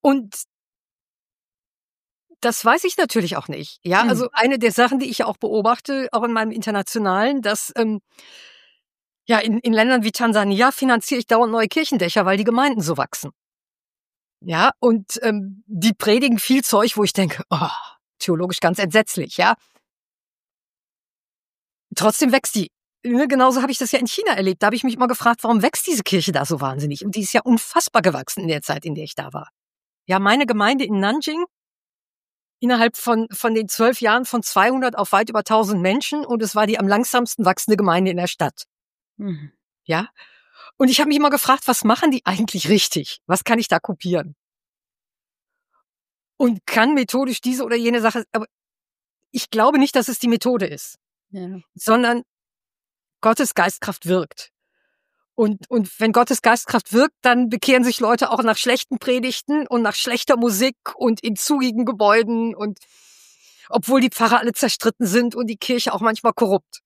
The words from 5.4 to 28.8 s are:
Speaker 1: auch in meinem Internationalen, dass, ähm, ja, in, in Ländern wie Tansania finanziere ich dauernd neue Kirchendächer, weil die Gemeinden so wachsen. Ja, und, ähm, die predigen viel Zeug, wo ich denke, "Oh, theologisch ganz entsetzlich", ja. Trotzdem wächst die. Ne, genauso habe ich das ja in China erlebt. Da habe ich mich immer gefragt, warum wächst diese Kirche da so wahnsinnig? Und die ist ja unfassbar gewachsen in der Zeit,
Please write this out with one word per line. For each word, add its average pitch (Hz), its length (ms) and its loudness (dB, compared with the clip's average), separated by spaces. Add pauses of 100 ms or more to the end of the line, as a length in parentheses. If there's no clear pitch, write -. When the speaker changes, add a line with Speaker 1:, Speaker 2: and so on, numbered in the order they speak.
Speaker 1:
auch 233 120 -2
in 233 100 -2
meinem 220 180 -2
Internationalen, 214 920 -2
dass, 214 340 -4
ähm, 220 260 -2 (1300)
ja, 226 120 2
in, 226 200 -2
in 233 140 0
Ländern 226 300 2
wie 214 80 -2
Tansania 214 600 2
finanziere 247 480 0
ich - 80 -10
dauernd 233 240 2
neue 226 160 0
Kirchendächer, 214 580 0
weil 196 120 2
die 208 60 0
Gemeinden 240 380 2
so 151 160 -2
wachsen. - 340 -8 (1120)
Ja, 180 360 0
und, 226 420 0
ähm, 208 460 -4
die 202 260 0
predigen 233 460 2
viel 262 240 2
Zeug, 220 340 2
wo 208 60 2
ich 190 100 0
denke, 175 380 -2
"Oh, 165 160 -2 (500)
theologisch 180 420 -4
ganz 175 200 0
entsetzlich", 196 580 0
ja. 208 180 2 (2500)
Trotzdem 214 360 2
wächst - 240 0
die. 190 160 -2 (320)
Ne, 247 240 0
genauso 254 340 4
habe 285 100 -2
ich 240 60 -4
das 247 140 -4
ja 233 80 0
in 240 80 -2
China 392 260 -2
erlebt. 190 300 -2
Da 202 40 4
habe 220 80 2
ich 226 80 -6
mich 247 120 -2
immer 247 120 0
gefragt, 233 360 -2
warum 226 180 2
wächst - 260 -2
diese 269 160 -2
Kirche 185 280 0
da 143 140 0
so 147 160 -4
wahnsinnig? 143 440 -4
Und 208 100 -6
die 214 60 -4
ist 196 120 -6
ja 240 80 4
unfassbar 240 600 0
gewachsen 160 400 -2
in 170 60 -4
der 147 140 -2
Zeit, 151 240 -6